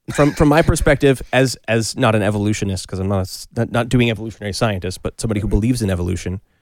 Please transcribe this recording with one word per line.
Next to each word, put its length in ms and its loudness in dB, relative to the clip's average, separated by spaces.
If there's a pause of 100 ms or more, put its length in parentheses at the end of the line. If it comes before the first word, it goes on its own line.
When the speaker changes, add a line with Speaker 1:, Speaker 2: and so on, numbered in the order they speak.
(140)
Speaker 1:
from, 180 4
from 160 2
my 140 6
perspective, 580 2 (120)
as, 240 2 (120)
as 280 -2
not 180 2
an 80 0
evolutionist, 680 -2
'cause 100 -6
I'm 100 -4
not 100 0
a 40 -2
s-, 340 -12
not, 160 -2
not 160 -2
doing 220 4
evolutionary 420 -6
scientist, 500 -4
but 180 -8
somebody 200 -2
who 60 -2
Speaker 2:
Okay. 100 -4
Speaker 1:
believes 260 0
in 80 0
evolution 500 -4 (220)